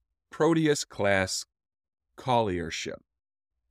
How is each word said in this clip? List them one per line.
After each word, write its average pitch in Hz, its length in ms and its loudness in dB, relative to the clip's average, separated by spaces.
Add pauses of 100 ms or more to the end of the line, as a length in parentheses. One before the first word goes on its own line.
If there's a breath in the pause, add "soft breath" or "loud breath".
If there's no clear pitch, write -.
(300)
Proteus-class 147 1120 0 (680)
collier 101 560 -2
ship. - 320 -10 (680)